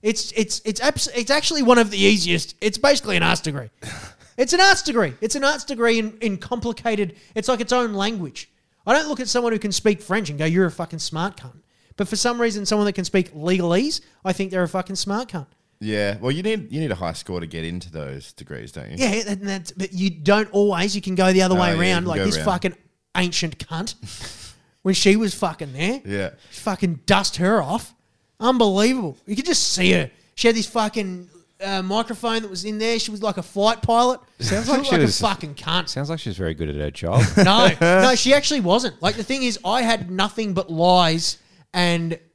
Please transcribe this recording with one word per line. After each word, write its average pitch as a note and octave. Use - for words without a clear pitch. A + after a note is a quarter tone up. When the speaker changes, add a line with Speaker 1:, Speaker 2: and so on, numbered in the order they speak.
Speaker 1:
It's, A3
it's, A3
it's A3
abs-, C#4+
it's A3+
actually D4+
one A#3+
of A3
the G3+
easiest. F3
It's G#3
basically A3
an E3+
arts E3+
degree. C#3
Speaker 2:
<laughs> -
Speaker 1:
It's C4
an F4
arts G4
degree. A3
It's A3
an C#4
arts C#4+
degree A#3
in, A3
in G#3
complicated, A3
it's A3
like B3
its A#3
own A#3+
language. G3
I A3
don't D4+
look B3
at B3
someone A#3+
who A3
can G#3
speak G#3
French F#3+
and D3
go, D#3
"You're F3
a E3
fucking E3
smart E3+
cunt." -
But G3
for -
some A#3+
reason, G#3+
someone G#3
that G3+
can G3
speak F3+
legalese, F3+
I F#3+
think F#3+
they're F#3
a E3
fucking F#3
smart G#3
cunt. D#3
Speaker 2:
Yeah, G#2
well, B2
you D#3+
need, G3+
you C#3
need D#3
a G2+
high E2+
score F2+
to E2
get D#2+
into F2
those C#2
degrees, C2+
don't A#1
you? -
Speaker 1:
Yeah, A3+
and G3
that's, G3
but F#3+
you F#3+
don't G3
always. G3
You G3+
can F#3
go F#3
the F#3
other F#3
Speaker 2:
Oh, -
Speaker 1:
way F3+
Speaker 2:
yeah, -
you E3
Speaker 1:
around, F3+
Speaker 2:
can F3+
Speaker 1:
like E3
Speaker 2:
go F#3+
Speaker 1:
this G3
Speaker 2:
around. D#3
Speaker 1:
fucking F3+
ancient F3
cunt. E3+
<laughs> -
When F#3+
she G3+
was G#3+
fucking D#3
there, F#3+
Speaker 2:
Yeah. G2
Speaker 1:
fucking F3+
dust G3
her F#3+
off. E3
Unbelievable. A3
You G3+
could C4+
just -
see F#3
her. E3
She -
had A3+
this G#3+
fucking, G3+
uh, G3
microphone A3+
that G#3
was F3+
in G#3+
there. A3+
She A3
was G#3
like G#3
a F3+
flight G#3+
pilot. B3
Speaker 3:
Sounds G3+
Speaker 1:
She C#4
Speaker 3:
like C4
Speaker 1:
looked C#4
Speaker 3:
she C4
Speaker 1:
like D#3+
Speaker 3:
was G#2+
Speaker 1:
a -
fucking D#3
cunt. E3+
Speaker 3:
Sounds C#3+
like D#3+
she's F#2
very E2+
good D#2
at C#2+
her D2
job. F#2+
<laughs> G3+
Speaker 1:
No, G3
no, F#3+
she C4
actually C#4+
wasn't. G3
Like, G3+
the A3
thing C4
is, A#3
I A#3+
had A3+
nothing G3
but E3+
lies E3
and E3+